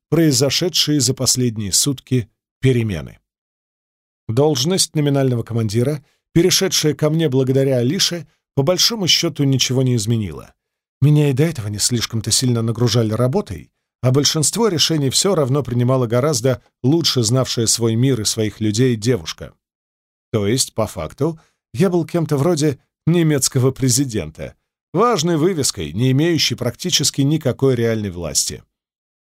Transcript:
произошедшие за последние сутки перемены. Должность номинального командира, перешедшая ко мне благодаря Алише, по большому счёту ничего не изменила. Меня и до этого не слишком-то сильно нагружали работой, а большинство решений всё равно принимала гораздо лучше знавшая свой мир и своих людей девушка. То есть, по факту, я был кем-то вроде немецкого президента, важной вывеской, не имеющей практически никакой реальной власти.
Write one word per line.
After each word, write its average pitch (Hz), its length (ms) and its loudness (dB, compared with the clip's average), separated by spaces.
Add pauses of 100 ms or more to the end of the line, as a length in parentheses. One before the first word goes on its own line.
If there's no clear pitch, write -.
произошедшие 151 920 2
за 123 140 0
последние 117 580 -2
сутки 131 560 -2 (320)
перемены. 107 580 0 (1080)
Должность 143 680 0
номинального 135 480 0
командира, 117 640 -2 (280)
перешедшая 165 640 2
ко 151 160 0
мне 160 180 0
благодаря 135 500 2
Алише, 160 480 -2 (280)
по 139 80 0
большому 180 440 0
счёту 160 380 0
ничего 135 380 2
не 123 140 2
изменила. 101 580 -4 (460)
Меня 147 300 6
и - 20 2
до 135 120 2
этого 117 240 -4
не 104 100 -6
слишком-то 110 520 -2
сильно 120 320 2
нагружали 113 500 0
работой, 123 580 -2 (320)
а 123 80 2
большинство 151 580 2
решений 151 420 0
всё - 240 0
равно 143 280 0
принимала 123 440 0
гораздо 123 560 0 (200)
лучше 139 400 2
знавшая 117 440 0
свой 113 280 0
мир 123 260 2
и 104 40 -8
своих 107 360 -2
людей 113 360 2
девушка. 101 580 -4 (760)
То 104 140 0
есть, - 280 -2
по 110 120 -2
факту, 139 520 -6 (340)
я 170 160 0
был 175 160 0
кем-то 160 320 -2
вроде 151 440 0 (260)
немецкого 151 640 2
президента, 110 840 -2 (380)
важной 175 440 0
вывеской, 143 560 -2
не 120 180 0
имеющей 151 440 0
практически 127 680 -2
никакой 135 540 0
реальной 113 340 -2
власти. 80 520 -6 (680)